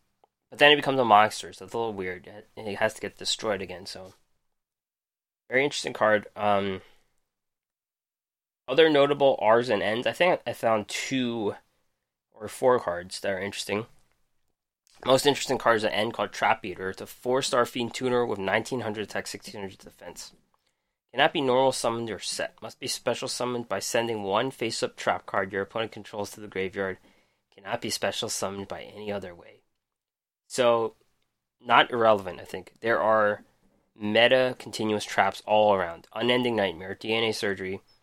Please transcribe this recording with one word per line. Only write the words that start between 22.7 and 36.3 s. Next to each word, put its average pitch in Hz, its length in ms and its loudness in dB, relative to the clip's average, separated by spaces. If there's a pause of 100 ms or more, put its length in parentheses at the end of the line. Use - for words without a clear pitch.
be 139 80 -10
special 120 400 -4
summoned 123 420 -6
by 95 80 -2
sending 113 460 -2
one 104 260 0
face-up 117 460 -6
trap - 320 -2
card 98 260 -4
your 98 80 -2
opponent 110 300 -6
controls 104 400 -10
to - 80 -18
the 104 80 -16
graveyard. 95 500 -6 (560)
Cannot 101 280 -8
be 113 100 -6
special 117 380 -6
summoned 98 380 -6
by 85 140 -12
any 104 300 -12
other 92 240 -10
way. - 260 -20 (840)
So, 117 480 2 (640)
not 123 300 4
irrelevant, 107 480 2
I - 60 -16
think. - 360 -14
There 113 180 0
are 104 440 2 (520)
meta 120 640 4
continuous 107 460 -4
traps - 420 0
all 107 300 4
around. 85 380 -4
Unending 120 420 0